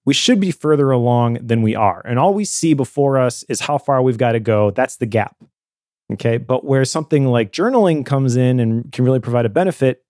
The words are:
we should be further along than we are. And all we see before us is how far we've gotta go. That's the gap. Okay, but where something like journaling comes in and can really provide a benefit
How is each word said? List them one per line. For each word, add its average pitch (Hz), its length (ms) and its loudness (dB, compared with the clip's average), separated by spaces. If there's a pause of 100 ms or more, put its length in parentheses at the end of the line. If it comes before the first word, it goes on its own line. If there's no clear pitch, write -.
we 139 80 2
should 233 260 2
be 190 120 0
further 143 400 2
along 120 500 2
than 113 200 0
we 110 140 0
are. 101 300 0
And 120 120 -4
all 180 160 2
we 202 120 -4
see 160 280 -2
before 139 440 0
us 127 260 -2
is - 180 -8
how 143 160 -2
far 135 240 0
we've 127 160 0
gotta 117 220 0
go. 104 320 2
That's 127 240 -2
the 127 100 -6
gap. 107 300 -4 (760)
Okay, 117 260 -2
but 127 280 -4
where 135 200 2
something 147 420 -2
like 117 240 0
journaling 190 520 0
comes 135 320 0
in 127 240 2
and 113 320 -2
can 127 140 -2
really 131 140 2
provide 117 260 -2
a 107 40 -4
benefit 139 600 -2